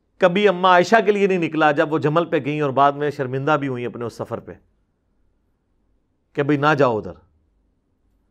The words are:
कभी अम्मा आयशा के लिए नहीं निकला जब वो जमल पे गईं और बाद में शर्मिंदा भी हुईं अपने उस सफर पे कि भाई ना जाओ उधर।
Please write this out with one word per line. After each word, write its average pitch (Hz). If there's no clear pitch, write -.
कभी 196
अम्मा 185
आयशा 180
के 208
लिए 202
नहीं 185
निकला 156
जब 156
वो 156
जमल 156
पे 160
गईं 147
और 143
बाद 139
में 147
शर्मिंदा 139
भी 139
हुईं 123
अपने 113
उस 110
सफर 107
पे 90
कि 147
भाई 143
ना 147
जाओ 127
उधर। 92